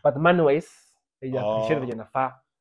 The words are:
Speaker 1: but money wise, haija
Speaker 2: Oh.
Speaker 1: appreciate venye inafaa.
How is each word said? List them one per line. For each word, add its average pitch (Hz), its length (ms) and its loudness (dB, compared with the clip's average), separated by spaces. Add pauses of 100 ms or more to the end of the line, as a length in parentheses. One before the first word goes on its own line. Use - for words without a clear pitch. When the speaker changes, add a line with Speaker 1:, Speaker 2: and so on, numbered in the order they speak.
Speaker 1:
but 143 120 2
money 170 300 4
wise, 143 240 0 (500)
haija 131 240 -6
Speaker 2:
Oh. 107 80 -2
Speaker 1:
appreciate 110 280 -2
venye 123 120 -8
inafaa. 127 480 -6 (200)